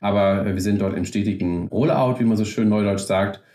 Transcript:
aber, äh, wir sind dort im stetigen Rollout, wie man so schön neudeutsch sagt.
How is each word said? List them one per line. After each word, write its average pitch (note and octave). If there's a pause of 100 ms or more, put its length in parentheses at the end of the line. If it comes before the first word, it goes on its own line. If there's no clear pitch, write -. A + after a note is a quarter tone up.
aber, G2
äh, G2
wir F#2
sind G2+
dort F#2+
im F2
stetigen F2+
Rollout, B2+
wie A#2
man A2+
so G#2+
schön A2
neudeutsch G2+
sagt. G2 (140)